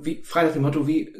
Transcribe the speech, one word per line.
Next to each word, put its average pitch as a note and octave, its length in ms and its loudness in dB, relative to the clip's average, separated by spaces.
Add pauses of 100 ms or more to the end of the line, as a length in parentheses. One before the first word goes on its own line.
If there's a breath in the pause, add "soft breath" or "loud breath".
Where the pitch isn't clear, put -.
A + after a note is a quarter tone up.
wie, E3 220 -4
frei E3+ 220 2
nach D#3 100 4
dem D3 80 0
Motto, C#3 240 2
wie D#3 340 0